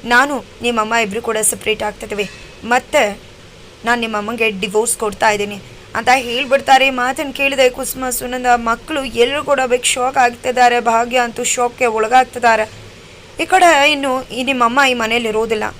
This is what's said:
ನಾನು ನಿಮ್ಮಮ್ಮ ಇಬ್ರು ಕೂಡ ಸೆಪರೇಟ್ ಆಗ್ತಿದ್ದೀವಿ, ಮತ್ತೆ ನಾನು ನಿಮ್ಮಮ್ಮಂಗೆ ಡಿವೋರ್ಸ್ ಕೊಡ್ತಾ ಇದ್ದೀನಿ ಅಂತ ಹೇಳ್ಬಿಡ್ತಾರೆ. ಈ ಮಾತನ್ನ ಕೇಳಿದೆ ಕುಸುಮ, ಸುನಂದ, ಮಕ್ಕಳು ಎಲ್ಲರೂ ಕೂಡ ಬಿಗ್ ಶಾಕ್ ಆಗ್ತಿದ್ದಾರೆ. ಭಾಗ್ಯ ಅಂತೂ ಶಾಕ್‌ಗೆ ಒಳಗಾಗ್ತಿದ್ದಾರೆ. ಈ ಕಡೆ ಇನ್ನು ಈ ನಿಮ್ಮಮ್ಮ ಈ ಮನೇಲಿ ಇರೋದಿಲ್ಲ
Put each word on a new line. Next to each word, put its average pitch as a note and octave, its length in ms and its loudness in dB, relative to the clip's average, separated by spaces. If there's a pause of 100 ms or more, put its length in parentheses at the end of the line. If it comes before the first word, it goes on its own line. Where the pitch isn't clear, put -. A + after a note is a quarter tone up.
ನಾನು B3 400 2 (180)
ನಿಮ್ಮಮ್ಮ A3+ 320 -2
ಇಬ್ರು A3+ 280 -2
ಕೂಡ A3 200 -2
ಸೆಪರೇಟ್ G#3+ 400 -4
ಆಗ್ತಿದ್ದೀವಿ, G#3 480 -6 (340)
ಮತ್ತೆ A#3 720 -2 (500)
ನಾನು A#3 160 0
ನಿಮ್ಮಮ್ಮಂಗೆ A3 500 -4
ಡಿವೋರ್ಸ್ G#3+ 460 -2
ಕೊಡ್ತಾ G#3+ 340 0
ಇದ್ದೀನಿ G#3 280 -4 (360)
ಅಂತ A#3 200 -2
ಹೇಳ್ಬಿಡ್ತಾರೆ. C4 720 2
ಈ C4+ 40 2
ಮಾತನ್ನ C4 400 -2
ಕೇಳಿದೆ C4+ 400 2
ಕುಸುಮ, B3+ 400 -8
ಸುನಂದ, B3 440 -6
ಮಕ್ಕಳು A#3+ 500 -4
ಎಲ್ಲರೂ B3+ 400 0
ಕೂಡ C#4 220 0
ಬಿಗ್ B3 180 0
ಶಾಕ್ C4 340 -2
ಆಗ್ತಿದ್ದಾರೆ. A#3+ 600 2
ಭಾಗ್ಯ A#3 380 0
ಅಂತೂ A#3+ 260 -2
ಶಾಕ್‌ಗೆ A#3+ 420 -2
ಒಳಗಾಗ್ತಿದ್ದಾರೆ. A3+ 840 2 (720)
ಈ - 20 0
ಕಡೆ E4 480 6
ಇನ್ನು C4+ 420 -2
ಈ B3 100 -4
ನಿಮ್ಮಮ್ಮ B3 360 2 (100)
ಈ B3 40 0
ಮನೇಲಿ A3+ 340 -2
ಇರೋದಿಲ್ಲ G#3+ 360 -2 (160)